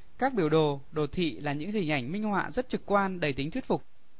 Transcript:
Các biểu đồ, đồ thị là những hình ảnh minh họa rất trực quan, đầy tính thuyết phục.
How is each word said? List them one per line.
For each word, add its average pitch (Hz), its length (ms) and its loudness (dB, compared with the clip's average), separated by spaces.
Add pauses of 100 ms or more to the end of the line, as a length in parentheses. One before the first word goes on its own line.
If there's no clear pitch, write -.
(180)
Các 262 160 2
biểu 170 160 4
đồ, 151 320 4 (100)
đồ 151 160 0
thị 147 320 0
là 143 140 -2
những 151 180 -4
hình 185 200 0
ảnh 135 200 0
minh 208 120 -2
họa 208 280 0
rất - 180 -2
trực - 160 -2
quan, 196 340 2
đầy 151 140 2
tính 143 180 -2
thuyết 262 140 -4
phục. 165 180 0 (360)